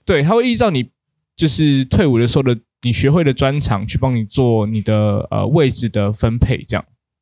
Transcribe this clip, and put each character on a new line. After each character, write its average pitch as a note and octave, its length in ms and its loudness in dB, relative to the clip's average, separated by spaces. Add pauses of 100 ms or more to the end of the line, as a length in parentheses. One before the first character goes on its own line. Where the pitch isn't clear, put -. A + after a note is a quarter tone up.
对， D3+ 180 2
他 E3+ 100 2
会 A#3+ 160 2
依 A#3+ 60 0
照 A3 140 0
你 C3 200 -2 (460)
就 E3 100 0
是 C#3+ 380 2
退 E3+ 240 2
伍 B2 100 2
的 A#2+ 100 2
时 A#2 100 -2
候 C#3 60 2
的 B2 140 0 (240)
你 A#2+ 100 -2
学 C3+ 200 2
会 E3+ 120 2
的 C#3 100 2
专 C#3 280 -2
长 G#2 240 -2
去 - 120 -6
帮 C3 180 0
你 A2 100 -2
做 A2+ 400 0
你 G#2+ 160 -2
的， G#2+ 480 0
呃， G2 160 -2
位 C#3 240 2
置 A2+ 180 -4
的 G2+ 240 -2
分 A2+ 280 -2
配 - 280 0
这 G#2 80 -4
样。 - 80 -6 (380)